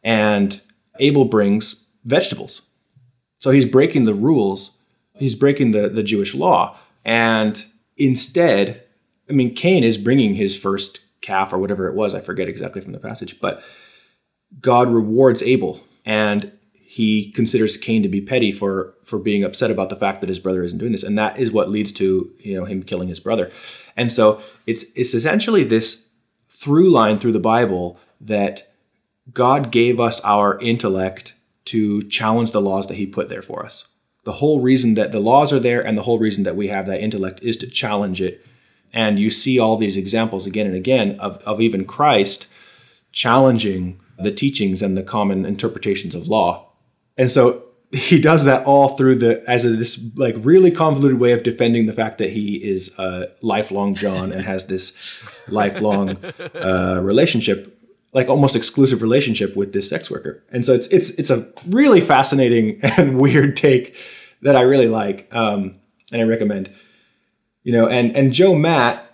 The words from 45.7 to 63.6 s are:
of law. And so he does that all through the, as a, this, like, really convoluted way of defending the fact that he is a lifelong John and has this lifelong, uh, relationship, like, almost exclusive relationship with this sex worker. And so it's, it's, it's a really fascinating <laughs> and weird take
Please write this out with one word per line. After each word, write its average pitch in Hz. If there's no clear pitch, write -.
of 82
law. 92
And 127
so -
he 143
does 156
that 131
all 139
through 131
the, 117
as 120
a, 120
this, 113
like, 123
really 170
convoluted 143
way 123
of 117
defending 117
the 107
fact 110
that 101
he 104
is 95
a 92
lifelong 101
John 95
and 95
has 95
this 92
lifelong, 98
uh, 92
relationship, 110
like, 127
almost 135
exclusive 131
relationship 113
with 98
this 101
sex -
worker. -
And 120
so 135
it's, 120
it's, -
it's -
a 113
really 226
fascinating 127
<laughs> 123
and 135
weird 139
take 131